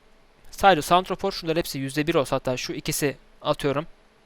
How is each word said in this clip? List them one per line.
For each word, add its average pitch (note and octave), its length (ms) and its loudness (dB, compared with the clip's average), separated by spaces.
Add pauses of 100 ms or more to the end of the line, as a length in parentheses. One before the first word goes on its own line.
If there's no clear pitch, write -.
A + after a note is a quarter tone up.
(500)
Sadece F3+ 320 6
santrafor F#3 500 0
şunlar D#3+ 240 -4
hepsi E3 220 -4
yüzde C3+ 280 -2
bir E3 80 0
olsa C#3+ 220 2
hatta B2+ 200 -2
şu - 160 -6
ikisi D3 440 -4 (260)
atıyorum. D3 440 -2 (400)